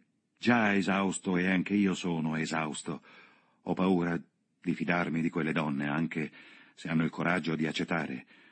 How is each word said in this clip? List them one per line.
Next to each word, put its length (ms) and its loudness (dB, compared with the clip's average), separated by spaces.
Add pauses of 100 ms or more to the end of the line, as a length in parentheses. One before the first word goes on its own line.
(380)
già 380 4
esausto 640 0
e 100 2
anche 240 2
io 220 4
sono 420 -2
esausto. 680 -4 (600)
Ho 100 -2
paura 500 2 (400)
di 120 0
fidarmi 480 0
di 80 2
quelle 220 -2
donne, 360 -2
anche 420 -2 (440)
se 140 -12
hanno 140 2
il 80 0
coraggio 460 0
di 100 0
accettare. 600 -4 (260)